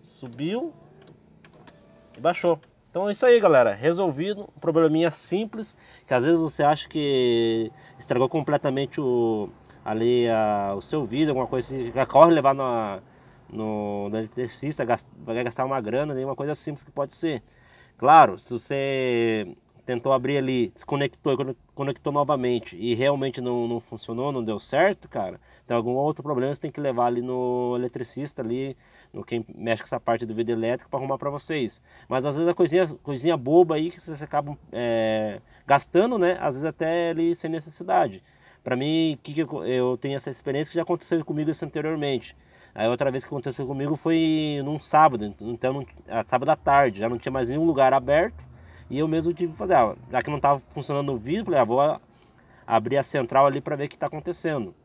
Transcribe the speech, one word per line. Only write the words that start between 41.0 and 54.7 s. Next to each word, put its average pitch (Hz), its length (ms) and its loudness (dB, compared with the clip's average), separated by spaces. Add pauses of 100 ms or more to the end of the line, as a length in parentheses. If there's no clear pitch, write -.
comigo 151 260 -4
isso 160 140 -6
anteriormente. 147 720 -4 (400)
Aí 107 120 0
outra 139 220 0
vez 127 140 -4
que - 60 -18
aconteceu 139 360 -6
comigo 139 300 -4
foi 156 680 0
num 147 160 -4
sábado, 139 460 4
ent-, 101 160 -10
então 120 320 -2
não, 135 120 -6 (220)
ah, 110 180 -2
sábado 131 240 0
à 151 60 4
tarde, 139 440 2
já 113 100 -2
não 120 80 -4
tinha 127 140 -6
mais 127 180 -2
nenhum 151 160 0
lugar 135 280 4
aberto. 143 520 0 (440)
E 131 100 -4
eu 160 80 2
mesmo 160 260 0
tive 170 180 -4
que 151 60 -16
fazer, 180 180 0
ah, 113 200 4 (160)
já 127 100 0
que - 80 -8
não 147 100 -4
tava 143 300 2
funcionando 143 420 -4
o 123 60 -4
vidro, 160 280 -4
falei, 165 140 2
ah, 120 40 6
vou 120 180 2
a-, 151 180 0 (680)
abrir 113 320 2
a 131 60 2
central 135 440 2
ali 139 140 0
pra 151 140 -6
ver 143 100 -6
o 139 40 -12
que - 80 -18
tá 147 100 -4
acontecendo. 151 760 -6